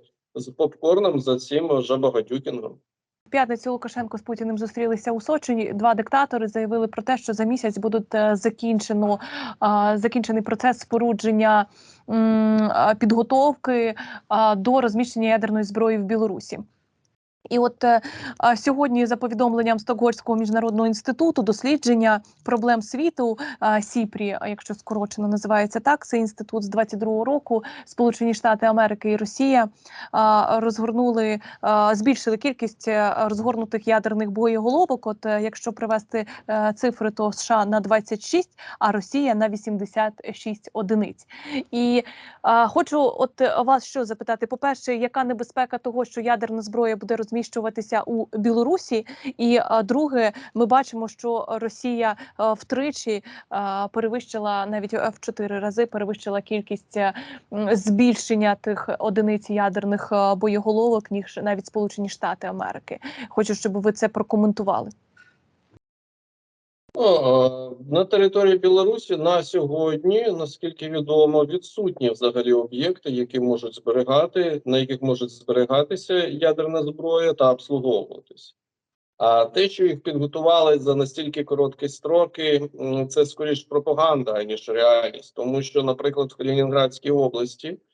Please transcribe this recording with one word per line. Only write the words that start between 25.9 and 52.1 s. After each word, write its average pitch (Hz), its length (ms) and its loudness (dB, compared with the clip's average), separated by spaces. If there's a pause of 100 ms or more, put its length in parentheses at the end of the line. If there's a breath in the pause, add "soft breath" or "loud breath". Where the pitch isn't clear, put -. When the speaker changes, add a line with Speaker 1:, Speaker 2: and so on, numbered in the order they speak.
Speaker 2:
це 240 120 -2
інститут 220 460 -4
з 202 40 -8
двадцять 208 320 -2
другого 220 260 -2
року, 254 380 -2 (220 loud breath)
Сполучені 233 480 0
Штати 220 320 2
Америки 214 460 2
і 214 60 0
Росія, 233 520 2 (420 loud breath)
а, 214 480 4
розгорнули, 226 800 0 (220 loud breath)
а, 214 340 4
збільшили 220 420 0
кількість, 233 500 -6
е, 208 300 2
розгорнутих 220 680 -2
ядерних 220 440 0
боєголовок. 233 760 0
От, 214 180 -8
е, 214 180 0
якщо 220 300 -8
привести, 220 520 -4 (240 loud breath)
е, 214 260 0
цифри, 226 360 -2
то 214 200 -2
С - 140 -10
Ш 233 100 2
А 208 100 2
на 214 140 2
двадцять 214 460 0
шість, - 340 -2 (200 loud breath)
а 214 120 2
Росія 233 440 0
на 214 140 0
вісімдесят 214 840 -6
шість - 380 -12
одиниць. 214 540 -2 (440 loud breath)
І, 240 320 0 (380 loud breath)
а, 233 260 4
хочу 294 500 2
от, - 240 -2
е, 247 200 2
вас 254 240 2
що 262 200 -6
запитати. 220 420 -6
По-перше, 254 480 -4
яка 240 280 -2
небезпека 247 540 -4
того, 240 280 -4
що 233 160 -10
ядерна 226 400 0
зброя 220 340 0
буде 208 200 -4
розміщена 226 220 -6
розміщуватися 220 680 -4
у 226 200 -4 (120)
Білорусі. 233 680 0 (320 loud breath)
І, 240 260 4
а, 226 200 0
друге, 254 480 0 (220 loud breath)
ми 226 120 0
бачимо, 233 420 0
що 233 420 -6
Росія, 226 640 -4 (220 loud breath)